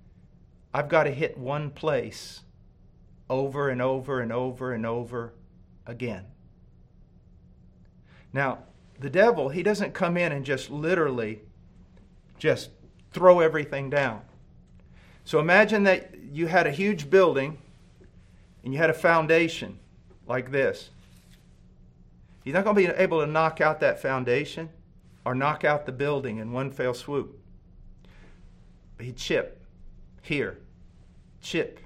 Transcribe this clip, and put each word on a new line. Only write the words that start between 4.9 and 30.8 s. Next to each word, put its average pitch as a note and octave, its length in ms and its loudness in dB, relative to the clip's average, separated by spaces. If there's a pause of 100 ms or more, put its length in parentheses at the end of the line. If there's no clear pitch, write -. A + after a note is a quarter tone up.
again." A2+ 400 -8 (2000)
Now, C3+ 280 -4 (380)
the C3+ 120 -10
devil, E3+ 400 4
he E3+ 120 -4
doesn't G#3 300 0
come F3 240 0
in F3 160 0
and C#3 120 -6
just C3 260 -4
literally C#3+ 720 -2 (960)
just C#3 320 0 (420)
throw F3 280 8
everything C#3 500 0
down. C3 320 0 (1000)
So D#3 140 0
imagine G3+ 460 4
that F#3+ 300 2 (180)
you D#3+ 140 -4
had E3+ 200 4
a C#3+ 40 -2
huge D#3 400 -2
building D#3 480 4 (1080)
and B2+ 80 -8
you C#3 60 -4
had D#3+ 120 4
a D#3 40 0
foundation E3 840 2 (480)
like B2 240 -6
this. C3+ 400 -2 (1500)
He's C#3 100 -4
not G3 100 2
gonna G3+ 120 2
be F#3 100 6
able E3+ 340 2
to D3+ 60 0
knock D#3 340 2
out D#3 200 2
that C#3 200 2
foundation C3+ 680 -2 (540)
or B2+ 100 -2
knock D3 300 0
out D3 220 2
the - 60 -8
building C3 460 -4
in A2 140 -10
one C3+ 180 -4
fell B2+ 240 -2
swoop. C#3 440 -6 (1600)
He'd A#2+ 180 -14
chip - 460 -2 (600)
here, A#2+ 360 -4 (800)